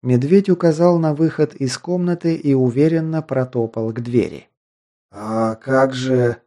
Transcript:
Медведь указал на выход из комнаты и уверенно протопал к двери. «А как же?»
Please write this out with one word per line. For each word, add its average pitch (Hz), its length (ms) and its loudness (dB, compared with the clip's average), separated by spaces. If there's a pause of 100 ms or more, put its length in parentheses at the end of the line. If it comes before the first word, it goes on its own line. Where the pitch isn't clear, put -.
Медведь 143 460 2
указал 175 500 2
на 156 160 0
выход 151 400 -2
из 131 240 -4
комнаты 175 560 -2
и 143 180 0
уверенно 156 720 0
протопал 120 680 -4
к 117 100 -8
двери. 113 480 -2 (600)
«А 110 460 -4
как 131 400 0
же?» 127 520 0